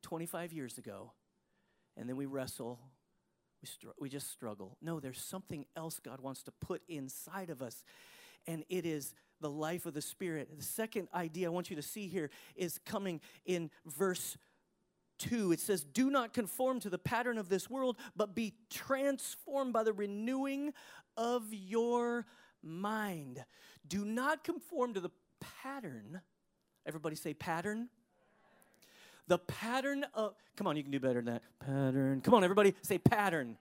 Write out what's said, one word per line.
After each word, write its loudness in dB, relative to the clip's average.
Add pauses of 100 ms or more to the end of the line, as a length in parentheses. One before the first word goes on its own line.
twenty-five -6
years -8
ago, -12 (800)
and -8
then -4
we -4
wrestle, -6 (800)
we -16
str-, -16 (120)
we -6
just -8
struggle. -8
No, -4
there's -8
something -8 (120)
else -8
God -12
wants -8
to -14
put -6
inside -8
of -8
us, -10 (640)
and -4
it 0
is -2 (280)
the -2
life -2
of -6
the -4
Spirit. -4
The -10
second -2
idea 0
I 2
want -2
you -4
to -4
see -8
here -2 (260)
is -2
coming -2 (260)
in 0 (160)
verse 0 (800)
two. 2
It 4
says, 2
"Do 4
not 4
conform 2
to -4
the -2
pattern 2
of -4
this 2
world, 2 (180)
but 0
be -2 (160)
transformed 0
by 4
the 4
renewing -2 (440)
of 0
your 2 (380)
mind." -4 (420)
Do -2
not 0
conform -2
to -2
the -4 (500)
pattern. -10 (640)
Everybody -4
say -4
pattern. -2 (1400)
The 6
pattern -2
of, 0 (200)
come 0
on, 2
you 0
can -4
do 2
better 4
than 0
that. -4 (180)
Pattern. 2
Come 10
on, 10
everybody, 8 (100)
say 2
pattern. 6